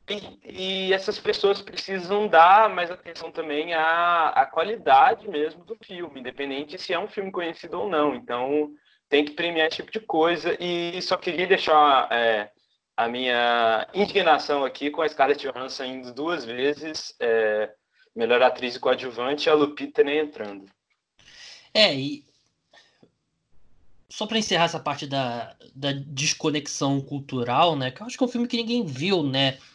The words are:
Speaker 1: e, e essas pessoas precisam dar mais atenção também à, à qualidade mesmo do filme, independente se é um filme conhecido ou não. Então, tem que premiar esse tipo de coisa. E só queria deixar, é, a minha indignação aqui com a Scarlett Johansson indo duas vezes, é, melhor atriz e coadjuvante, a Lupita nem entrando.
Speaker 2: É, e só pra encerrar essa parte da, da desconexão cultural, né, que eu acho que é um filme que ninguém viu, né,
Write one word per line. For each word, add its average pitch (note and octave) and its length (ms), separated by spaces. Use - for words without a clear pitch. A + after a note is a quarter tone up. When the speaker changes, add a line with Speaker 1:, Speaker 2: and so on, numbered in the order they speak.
Speaker 1:
e, F#3+ 800
e F#3 60
essas F#3+ 240
pessoas G3+ 420
precisam G3 640
dar G3 440
mais F3 200
atenção E3 400
também D#3+ 440
à, E3 560
à - 160
qualidade E3 840
mesmo D#3 360
do A3+ 200
filme, E3+ 360
independente C#3 580
se - 160
é E3 40
um G3+ 100
filme F#3+ 220
conhecido F3 500
ou G#3 100
não. D3 240
Então, B2+ 580
tem D3 160
que D3 60
premiar E3+ 340
esse D#3+ 100
tipo - 160
de A3 80
coisa. E3 580
E F3 440
só F3+ 160
queria F3 280
deixar, D3+ 640
é, A2+ 400
a A#2 100
minha A#2+ 880
indignação D#3+ 720
aqui C#3+ 260
com D3+ 120
a D#3 80
Scarlett C#3+ 360
Johansson C3 380
indo B2+ 300
duas D#3 320
vezes, C#3+ 760
é, A2 500
melhor A#2 280
atriz B2+ 340
e C3 40
coadjuvante, C3 680
a D#3 60
Lupita D3 500
nem C#3+ 140
entrando. G#2 480
Speaker 2:
É, G3+ 200
e C#3 300
só - 180
pra A3 120
encerrar F#3 260
essa E3 140
parte D3 280
da, B2 500
da C#3 180
desconexão C#3+ 1080
cultural, C3+ 760
né, C3 160
que - 120
eu G#3+ 40
acho B3 120
que - 40
é B3+ 40
um A#3+ 40
filme A#3+ 160
que A#3+ 120
ninguém A#3 260
viu, E3 380
né, C3+ 340